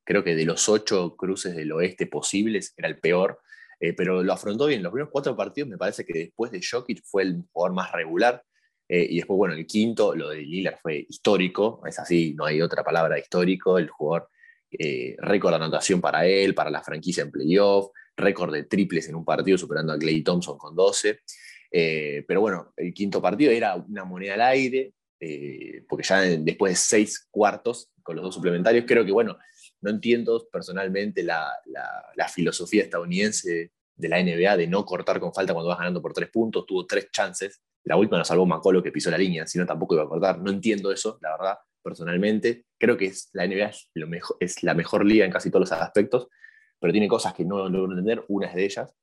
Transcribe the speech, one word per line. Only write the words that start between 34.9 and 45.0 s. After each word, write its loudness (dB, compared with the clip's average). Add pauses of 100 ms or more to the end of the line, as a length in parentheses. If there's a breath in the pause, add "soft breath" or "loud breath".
con -6
falta -2
cuando -2
vas -2
ganando -4
por -8
tres -6
puntos. -2
Tuvo -4
tres -4
chances. -6 (220)
La 0
última 4
lo 0
salvó 4
McCollum, 4
que -4
pisó -4
la 0
línea, 0
si -6
no 0
tampoco -2
iba 2
a -4
cortar. 0
No -4
entiendo -2
eso, -4
la -6
verdad, -4 (220)
personalmente. -2 (120)
Creo 4
que -2
es, -8
la -2
N -2
B 0
A 0
es, -16
lo -8
mejo-, -8
es -4
la 2
mejor 2